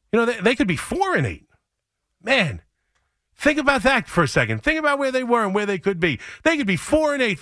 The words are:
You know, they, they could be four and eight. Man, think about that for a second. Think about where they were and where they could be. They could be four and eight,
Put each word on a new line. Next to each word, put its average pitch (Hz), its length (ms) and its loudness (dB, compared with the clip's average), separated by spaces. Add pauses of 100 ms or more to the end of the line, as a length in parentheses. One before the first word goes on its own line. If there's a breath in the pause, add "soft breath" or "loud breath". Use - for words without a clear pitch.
(120)
You 214 60 2
know, 233 80 2
they, 233 140 -2
they 220 140 2
could 247 140 0
be 165 80 0
four 370 400 -2
and 147 100 0
eight. 87 220 -10 (760)
Man, 196 380 0 (720)
think 294 240 0
about 269 260 2
that 254 240 2
for 170 160 2
a 139 40 0
second. 110 340 0
Think 320 160 0
about 294 200 0
where 269 140 -2
they 254 100 -2
were 233 220 2
and 190 100 -2
where 208 120 0
they 202 120 -2
could 185 220 -4
be. 160 180 0 (240 loud breath)
They 320 140 4
could 277 100 -2
be 190 100 2
four 302 380 0
and 269 80 -2
eight, 202 200 -2